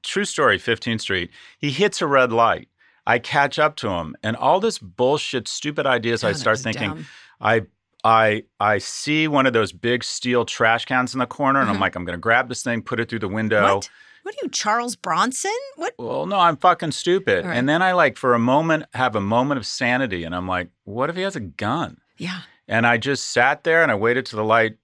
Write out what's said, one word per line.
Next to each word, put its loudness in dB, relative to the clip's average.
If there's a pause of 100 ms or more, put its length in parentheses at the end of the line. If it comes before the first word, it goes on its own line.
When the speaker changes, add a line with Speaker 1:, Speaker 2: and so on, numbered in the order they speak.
Speaker 1:
true -4
story, 2
Fifteenth -4
Street. -4 (280)
He -4
hits 0
a -2
red 4
light. 2 (360)
I 2
catch 0
up 2
to -6
him, -6
and -4
all 2
this -4
bullshit, -2
stupid -6
ideas 0
I 2
Speaker 2:
God, 0
that -8
Speaker 1:
start 2
Speaker 2:
was -2
Speaker 1:
thinking. -4
Speaker 2:
dumb. -10 (360)
Speaker 1:
I, 2 (420)
I, 4 (160)
I 2
see -2
one 2
of 2
those 2
big -2
steel -2
trash 2
cans -2
in -6
the 0
corner, 0
and 0
I'm 0
Speaker 2:
Mm-hmm. -2
Speaker 1:
like, -2
"I'm -8
gonna -8
grab 2
this -10
thing, -2
put -6
it -4
through -6
the -4
window." 2
Speaker 2:
What? -6 (340)
What -12
are -12
you, -6
Charles -2
Bronson? -2 (240)
What? -8
Speaker 1:
Well, -6
no, -2
I'm 4
fucking 2
stupid. 2
Speaker 2:
All -6
right. -2
Speaker 1:
And 0
then 2
I, 2
like, 4
for 2
a 4
moment, 2
have 0
a 0
moment 0
of -8
sanity, -2
and -8
I'm -6
like, -4 (160)
"What -4
if -8
he -6
has -6
a -8
gun?" -6 (200)
Speaker 2:
Yeah. -10 (260)
Speaker 1:
And 0
I 4
just -4
sat 2
there, 4
and 2
I 2
waited 0
till -10
the -2
light 2